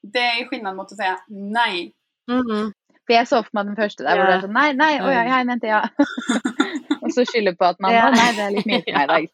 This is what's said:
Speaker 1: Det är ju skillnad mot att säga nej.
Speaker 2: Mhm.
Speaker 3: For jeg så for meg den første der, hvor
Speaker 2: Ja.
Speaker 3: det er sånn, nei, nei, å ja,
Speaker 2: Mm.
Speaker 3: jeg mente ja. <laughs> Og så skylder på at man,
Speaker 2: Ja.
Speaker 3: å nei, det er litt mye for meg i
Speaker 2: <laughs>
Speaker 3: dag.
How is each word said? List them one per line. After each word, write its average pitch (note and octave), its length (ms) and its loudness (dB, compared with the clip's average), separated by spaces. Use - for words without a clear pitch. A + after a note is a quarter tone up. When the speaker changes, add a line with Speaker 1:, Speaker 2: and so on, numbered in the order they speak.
Speaker 1:
Det G#3 160 -6
är A#3+ 200 0
ju B3 100 -6
skillnad G#3 280 -8
mot F#3+ 160 -12
att G3 60 -18
säga F#3 200 -2
nej. G3+ 640 -4
Speaker 2:
Mhm. A3 440 -2
Speaker 3:
For A#3 100 2
jeg A#3+ 120 4
så A#3+ 140 2
for - 100 -12
meg G3+ 140 -2
den G3+ 100 -8
første G#3 280 -4
der, E3 120 2
hvor F#3+ 80 2
Speaker 2:
Ja. F#3+ 60 6
Speaker 3:
det F#3 60 4
er F#3+ 100 0
sånn, G3+ 80 -8
nei, C#4+ 180 2
nei, D4 280 2
å C#4+ 120 0
ja, A#3+ 120 2
Speaker 2:
Mm. A#3+ 120 -2
Speaker 3:
jeg B3+ 100 0
mente A#3+ 200 -4
ja. G#3+ 140 2
<laughs> - 1040 -2
Og A#3+ 100 -2
så B3 140 2
skylder G3+ 320 0
på G3 60 2
at F3+ 160 0
man, G3 120 2
Speaker 2:
Ja. A#3 160 6
Speaker 3:
å - 60 6
nei, A#3 220 4
det G#3 100 -4
er G3+ 40 -2
litt G3+ 160 -2
mye A3+ 180 0
for - 80 -6
meg D3 100 2
i C#3 40 2
Speaker 2:
<laughs> D3+ 60 0
Speaker 3:
dag. E3 220 -4